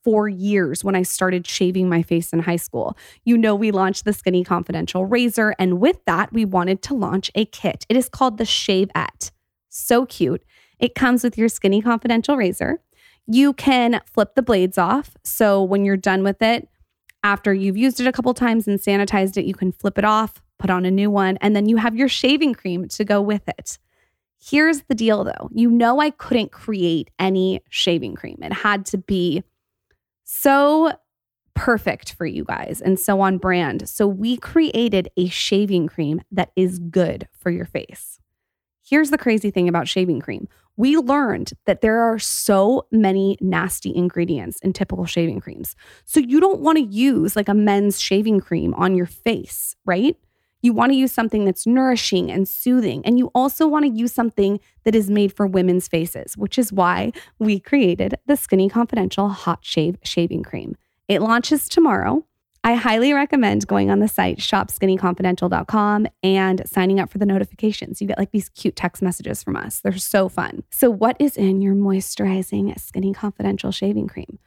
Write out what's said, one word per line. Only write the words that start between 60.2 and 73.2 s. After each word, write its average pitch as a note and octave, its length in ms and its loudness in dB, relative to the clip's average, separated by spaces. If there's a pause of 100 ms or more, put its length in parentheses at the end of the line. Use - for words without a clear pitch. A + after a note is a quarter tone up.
Cream. - 340 -10 (320)
It G3 120 2
launches A#3 480 0
tomorrow. D4+ 560 2 (380)
I A#3 120 4
highly A#3+ 400 2
recommend A3+ 520 2
going G3+ 240 2
on G3+ 100 2
the G#3+ 60 4
site, F#3 320 0
shop G3 320 -2
skinny F#3+ 280 0
confidential F3+ 500 0
dot E3+ 180 -2
com, G#3 400 0 (160)
and F#3+ 440 2
signing F#3+ 340 2
up - 80 -2
for - 80 -10
the G3+ 80 -2
notifications. G3+ 800 -2
You G3+ 40 -4
get, G3 120 -4
like, G3 140 -4
these - 180 -4
cute - 260 -6
text - 240 -6
messages - 420 -4
from - 140 -6
us. - 240 -10
They're G3 160 -4
so F#3+ 320 0
fun. - 400 -8
So - 220 2
what A3 280 0
is D4 200 0
in G3 240 2
your G3 120 2
moisturizing G3 1040 -2
Skinny F#3+ 360 -4
Confidential G3 580 -4